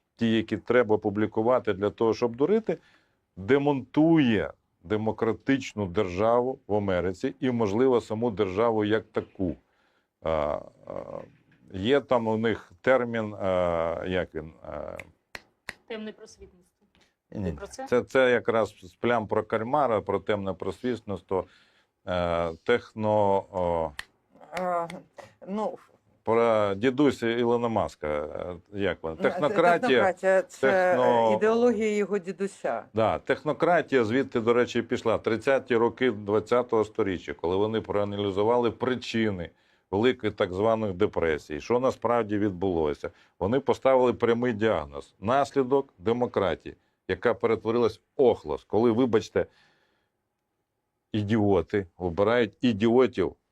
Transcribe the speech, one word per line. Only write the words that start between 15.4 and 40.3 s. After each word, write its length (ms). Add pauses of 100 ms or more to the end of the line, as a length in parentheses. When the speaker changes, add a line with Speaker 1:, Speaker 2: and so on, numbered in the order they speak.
Speaker 2:
Темне 260
просвітництво. 760 (460)
Speaker 1:
ні, 80
ні. 100
Speaker 2:
Ти 60
про 100
це? 200
Speaker 1:
Це, 160
це 280
якраз 520
з 120
плям 320
про 160
кальмара, 580
про 200
темне 320
просвітництво, 920 (640)
е, 460 (120)
техно, 720 (160)
о, 380 (720)
Speaker 3:
А, 280 (600)
ну, 300 (440)
Speaker 1:
про 520
дідуся 560
Ілона 380
Маска, 400
е, 480 (240)
як 220
вона? 180
Speaker 3:
е, 20
Speaker 1:
Технократія. 680
Speaker 3:
технократія, 540
це, 260
е, 280
Speaker 1:
техно- 400
Speaker 3:
ідеологія 600
його 220
дідуся. 680 (100)
Speaker 1:
Да, 240
технократія 840
звідти, 360
до 120
речі, 300
пішла. 360
Тридцяті 580
роки 340
двадцятого 760
сторіччя, 500
коли 220
вони 240
проаналізували 920
причини 800 (400)
великої 420